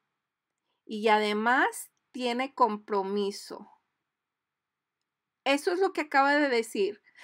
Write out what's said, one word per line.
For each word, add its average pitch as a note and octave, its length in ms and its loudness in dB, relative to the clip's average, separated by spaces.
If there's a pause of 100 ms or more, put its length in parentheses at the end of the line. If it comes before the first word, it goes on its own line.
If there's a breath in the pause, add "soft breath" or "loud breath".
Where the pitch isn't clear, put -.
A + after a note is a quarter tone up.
(840)
y G#3+ 220 -4
además A3 840 2 (200)
tiene B3 420 -4
compromiso. G#3 1200 -2 (1700)
Eso C#4+ 260 0
es F4 80 -2
lo F#4+ 140 0
que E4+ 80 -4
acaba C#4+ 340 2
de D4 140 2
decir. A3+ 520 -2 (220 soft breath)